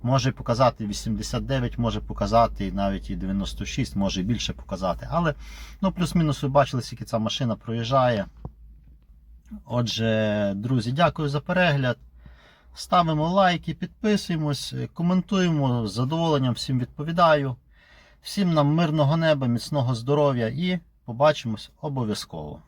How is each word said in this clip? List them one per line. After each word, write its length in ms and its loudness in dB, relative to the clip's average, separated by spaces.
Може 280 2
показати 560 0
вісімдесят 580 -4
дев'ять, 320 -2
може 220 0
показати 720 0
навіть 380 -2
і 60 -4
дев'яносто 500 -4
шість, 300 -4
може 280 -2
більше 300 -4
показати. 580 -6
Але, 220 0
ну, 100 2
плюс-мінус 520 0
ви 60 0
бачили, 320 2
скільки 240 -10
ця 140 -2
машина 360 0
проїжджає. 680 0
Отже, 920 0
друзі, 360 -2
дякую 380 2
за 100 -2
перегляд. 580 2
Ставимо 540 2
лайки, 440 2
підписуємось, 1000 -2
коментуємо. 960 2
З 60 -6
задоволенням 600 2
всім 260 -2
відповідаю. 760 2
Всім 320 0
нам 140 4
мирного 500 2
неба, 300 2
міцного 480 0
здоров'я 520 0
і 320 -2
побачимось 680 0
обов'язково. 880 -6